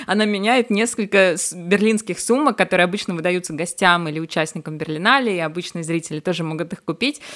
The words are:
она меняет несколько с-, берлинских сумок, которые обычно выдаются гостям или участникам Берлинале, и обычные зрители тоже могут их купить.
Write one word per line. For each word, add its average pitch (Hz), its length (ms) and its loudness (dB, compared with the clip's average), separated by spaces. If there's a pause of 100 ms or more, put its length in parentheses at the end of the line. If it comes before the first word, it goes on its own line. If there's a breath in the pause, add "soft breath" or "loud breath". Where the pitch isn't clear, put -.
она 208 180 2
меняет 214 440 2
несколько 202 680 2
с-, - 160 -4
берлинских 196 680 0
сумок, 269 380 2
которые 180 260 2
обычно 180 320 -2
выдаются 180 380 -2
гостям 170 560 0
или 151 100 -4
участникам 156 580 -4
Берлинале, 190 600 0
и - 20 -2
обычные 165 460 -6
зрители 160 340 -4
тоже 170 240 -2
могут 160 300 -6
их - 100 -10
купить. 233 380 -2 (140 loud breath)